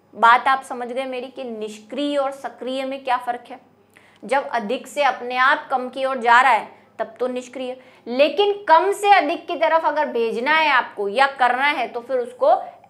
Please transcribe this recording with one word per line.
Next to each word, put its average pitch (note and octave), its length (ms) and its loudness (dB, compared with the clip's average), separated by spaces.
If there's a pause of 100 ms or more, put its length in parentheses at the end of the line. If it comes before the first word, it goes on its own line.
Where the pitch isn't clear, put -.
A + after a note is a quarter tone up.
(140)
बात A#3 340 6
आप C4+ 140 0
समझ B3 260 -10
गए B3+ 160 -6
मेरी B3+ 220 -8
कि C4+ 180 -12
निष्क्रिय A#3+ 720 -6
और C#4 140 0
सक्रिय C4 540 -10
में C4+ 200 -10
क्या B3 120 0
फ़र्क A#3+ 340 -6
है। C4 100 -18 (640)
जब C4 240 -2
अधिक A#3+ 380 -4
से - 160 -4
अपने B3+ 340 -2
आप C#4 340 2
कम B3+ 180 -2
की C4 160 -6
ओर C4 140 -4
जा A#3 220 6
रहा C4 120 4
है G#3 160 0 (300)
तब G#3+ 220 -8
तो B3 60 -2
निष्क्रिय, B3+ 500 -10 (300)
लेकिन D4+ 600 2
कम E4+ 240 6
से G4+ 200 0
अधिक E4+ 340 2
की F4 100 -6
तरफ D#4+ 280 2
अगर D4+ 220 0
भेजना A#3+ 500 -2
है D#4 120 2
आपको A#3+ 400 0
या B3 180 2
करना C4 400 0
है C#4 220 -2
तो A#3 120 -8
फिर B3+ 180 -4
उसको B3+ 340 0 (380)